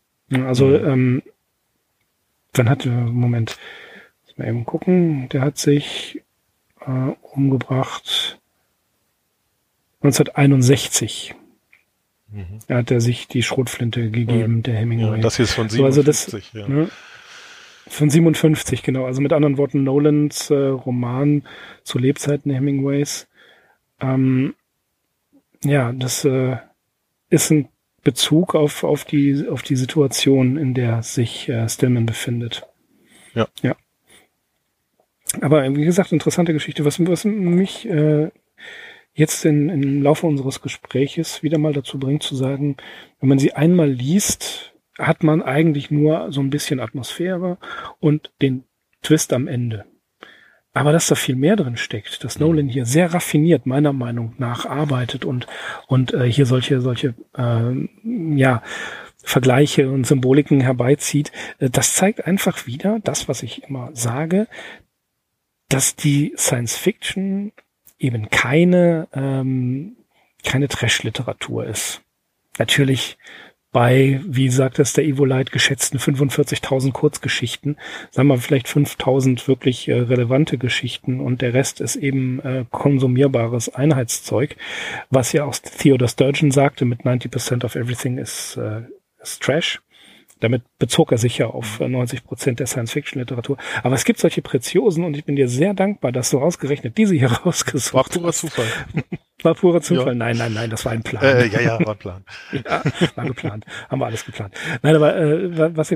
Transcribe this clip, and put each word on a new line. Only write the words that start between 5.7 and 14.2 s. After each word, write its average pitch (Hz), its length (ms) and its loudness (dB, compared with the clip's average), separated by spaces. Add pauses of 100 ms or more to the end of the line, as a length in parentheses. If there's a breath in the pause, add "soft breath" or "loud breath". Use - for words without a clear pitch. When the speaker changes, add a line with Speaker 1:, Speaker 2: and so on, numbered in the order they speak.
Speaker 1:
äh, 131 320 -2 (200)
umgebracht - 1080 -2 (1600)
neunzehnhunderteinundsechzig. 135 1300 2 (960)
Speaker 2:
Mhm. 101 360 -12
Speaker 1:
Da 123 120 0
hat 120 120 -2
er 123 100 4
sich 117 280 0
die 123 140 0
Schrotflinte 120 680 -2
gegeben, 117 460 0